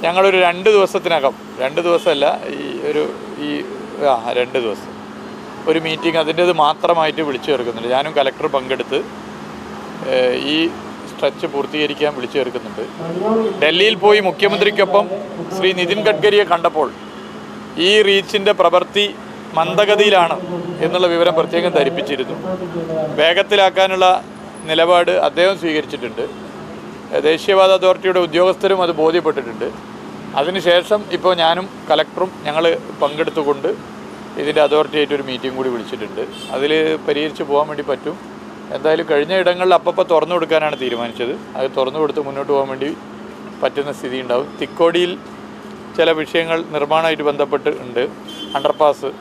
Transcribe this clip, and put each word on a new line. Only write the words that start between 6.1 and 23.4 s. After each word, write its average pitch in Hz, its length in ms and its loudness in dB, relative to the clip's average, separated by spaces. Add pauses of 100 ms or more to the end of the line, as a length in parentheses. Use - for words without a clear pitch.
അതിൻ്റേത് 170 300 2 (120)
മാത്രമായിട്ട് 156 640 2
വിളിച്ചു 127 220 -4
ചേർക്കുന്നുണ്ട്. 120 440 -2
ഞാനും 143 240 0
കളക്ടർ 135 380 0
പങ്കെടുത്ത്, 131 420 -2 (1160)
ഏഹ്, 127 220 2 (180)
ഈ - 20 2 (560)
സ്ട്രെച്ച് 147 420 -2
പൂർത്തീകരിക്കാൻ 147 640 -2
വിളിച്ചു 123 220 -4
ചേർക്കുന്നുണ്ട്. 117 440 -4 (800)
ഡൽഹിയിൽ 185 420 4
പോയി 214 240 8
മുഖ്യമന്ത്രിക്കൊപ്പം 196 800 2 (480)
ശ്രീ 190 240 2
നിതിൻ 185 200 0 (100)
ഗഡ്കരിയെ 208 420 4
കണ്ടപ്പോൾ 165 380 2 (1000)
ഈ - 20 4 (200)
റീച്ചിൻ്റെ 196 500 2
പ്രവൃത്തി 180 460 4 (520)
മന്ദഗതിയിലാണ് 185 800 4 (480)
എന്നുള്ള 180 300 2
വിവരം 170 240 4
പ്രത്യേകം 170 400 0
ധരിപ്പിച്ചിരുന്നു. 143 580 -2 (840)
വേഗത്തിലാക്കാനുള്ള 190 840 4 (640)